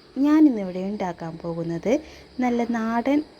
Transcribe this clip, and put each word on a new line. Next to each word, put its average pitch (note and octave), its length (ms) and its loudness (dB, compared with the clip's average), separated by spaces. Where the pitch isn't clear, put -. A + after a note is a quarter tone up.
ഞാൻ D4+ 140 6
ഇന്നിവിടെ F#3 320 -4
ഉണ്ടാക്കാൻ F3 500 -6
പോകുന്നത് E3+ 500 -4
നല്ല A#3+ 200 0
നാടൻ A#3 440 0